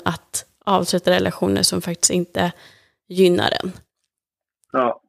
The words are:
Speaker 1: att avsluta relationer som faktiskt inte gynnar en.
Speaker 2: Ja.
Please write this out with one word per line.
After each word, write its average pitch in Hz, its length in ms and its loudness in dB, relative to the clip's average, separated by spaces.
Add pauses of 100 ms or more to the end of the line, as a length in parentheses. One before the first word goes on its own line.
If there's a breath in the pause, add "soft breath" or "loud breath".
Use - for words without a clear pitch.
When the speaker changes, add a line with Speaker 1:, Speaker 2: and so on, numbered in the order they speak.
Speaker 1:
att - 400 -8 (200)
avsluta 180 460 0
relationer 190 520 0
som 185 180 0
faktiskt - 300 -2
inte 180 400 -2 (560 soft breath)
gynnar 180 440 4 (120)
en. 185 80 -6 (1000)
Speaker 2:
Ja. 127 380 0